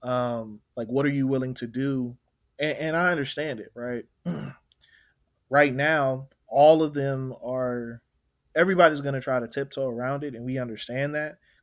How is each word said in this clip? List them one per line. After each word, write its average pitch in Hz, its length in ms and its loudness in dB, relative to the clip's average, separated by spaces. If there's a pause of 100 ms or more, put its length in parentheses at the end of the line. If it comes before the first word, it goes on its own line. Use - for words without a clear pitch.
um, 120 560 -4 (160)
like, 117 120 -6
what 135 180 0
are 143 40 2
you 139 160 0
willing 131 300 -2
to 120 120 -8
do? 127 500 -4 (420)
And, 151 180 -2
and 156 180 -4
I 175 160 2
understand 143 480 -4
it, - 140 -16
right? 120 320 -8 (200)
<clears throat> 175 100 -4 (1120)
Right 143 260 4
now, 139 540 0 (200)
all 151 340 8
of 151 120 0
them 135 400 -2 (100)
are, 123 580 -4 (540)
everybody's 170 460 6
gonna 139 200 -2
try 131 180 0
to 117 80 -4
tiptoe 139 400 -4
around 127 360 -4
it, 143 100 -6
and 117 100 -12
we 127 140 -4
understand 123 560 -4
that, 151 240 -6 (260)